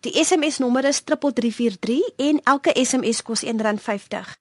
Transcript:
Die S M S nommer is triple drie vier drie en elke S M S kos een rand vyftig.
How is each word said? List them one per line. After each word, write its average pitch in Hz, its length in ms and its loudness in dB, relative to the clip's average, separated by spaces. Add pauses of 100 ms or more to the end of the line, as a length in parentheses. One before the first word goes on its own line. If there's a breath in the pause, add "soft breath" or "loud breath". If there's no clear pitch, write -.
Die 269 100 -8 (120)
S 370 120 2
M 302 140 2
S - 80 -8
nommer 254 260 2
is 277 160 2
triple 285 320 -2
drie 226 220 0
vier 233 240 -2
drie 254 260 0 (140)
en 294 260 2
elke 277 300 4 (100)
S - 80 -2
M 254 200 0
S - 100 -4
kos 226 200 -4
een 226 200 -4
rand 214 200 0
vyftig. 202 580 -8